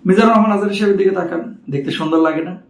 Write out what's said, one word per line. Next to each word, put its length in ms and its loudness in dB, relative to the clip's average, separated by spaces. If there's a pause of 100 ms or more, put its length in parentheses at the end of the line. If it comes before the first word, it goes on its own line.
মিজানুর 280 4
রহমান 180 4
আজহারী 220 -2
সাহেবের 260 0
দিকে 100 4
তাকান, 320 -4 (300)
দেখতে 180 -4
সুন্দর 360 0
লাগে 220 -2
না? 60 -10 (160)